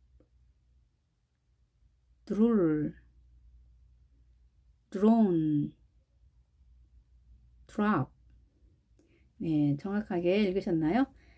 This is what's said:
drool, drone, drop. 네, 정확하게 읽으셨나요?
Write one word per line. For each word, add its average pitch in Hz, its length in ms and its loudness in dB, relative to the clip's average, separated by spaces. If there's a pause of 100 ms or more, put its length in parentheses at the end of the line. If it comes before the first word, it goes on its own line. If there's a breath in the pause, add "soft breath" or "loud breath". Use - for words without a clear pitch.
(2250)
drool, 180 680 2 (2000)
drone, 175 840 2 (1900)
drop. 208 460 -4 (1300)
네, 147 380 0
정확하게 196 680 -2
읽으셨나요? 185 640 0 (320 soft breath)